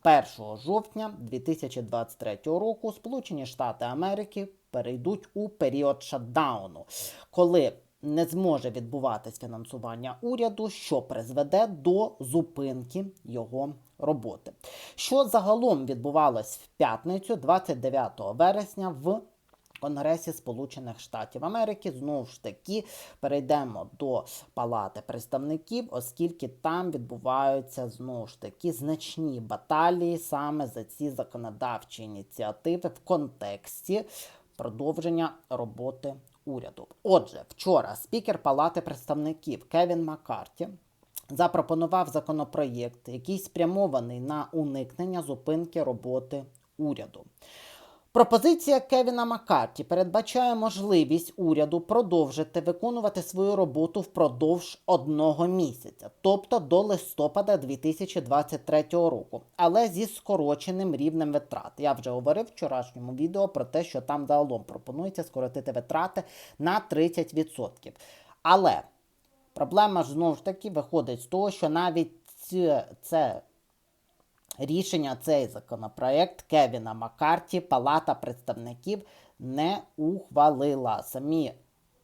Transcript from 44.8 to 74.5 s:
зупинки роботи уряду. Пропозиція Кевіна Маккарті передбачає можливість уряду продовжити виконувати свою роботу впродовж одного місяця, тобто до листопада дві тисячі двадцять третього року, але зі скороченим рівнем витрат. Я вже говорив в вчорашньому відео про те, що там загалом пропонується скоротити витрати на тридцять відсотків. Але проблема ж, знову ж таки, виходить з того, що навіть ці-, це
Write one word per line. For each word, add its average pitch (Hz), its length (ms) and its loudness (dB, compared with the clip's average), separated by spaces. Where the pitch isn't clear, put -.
зупинки 156 640 -4
роботи 127 600 -4
уряду. 143 460 -6
Пропозиція 262 640 8
Кевіна 247 460 2
Маккарті 156 580 0
передбачає 220 720 2
можливість 185 800 2
уряду 156 440 2
продовжити 165 800 2
виконувати 202 600 -2
свою 196 340 0
роботу 165 460 0
впродовж 156 840 0
одного 156 640 2
місяця, 180 600 -2
тобто 196 380 4
до 165 220 6
листопада 196 760 2
дві 135 200 -4
тисячі 160 440 -2
двадцять 143 440 0
третього 165 440 4
року, 117 320 -6
але 185 320 6
зі 190 180 -2
скороченим 185 880 -2
рівнем 156 360 0
витрат. - 460 -4
Я 143 160 2
вже 123 180 -4
говорив 143 340 2
в 226 40 -20
вчорашньому 127 640 -6
відео 175 340 0
про 190 180 -2
те, 160 180 -2
що 143 180 -4
там 143 260 -4
загалом 143 360 2
пропонується 170 600 -8
скоротити 127 480 -6
витрати 156 520 -2
на 180 200 2
тридцять 160 540 0
відсотків. 156 600 -6
Але 165 380 6
проблема 180 500 4
ж, 135 80 -4
знову 160 240 2
ж - 100 -12
таки, 190 240 -6
виходить 139 520 -2
з - 40 -16
того, 190 260 -2
що 175 180 -2
навіть 165 420 0
ці-, 165 480 0
це 147 400 0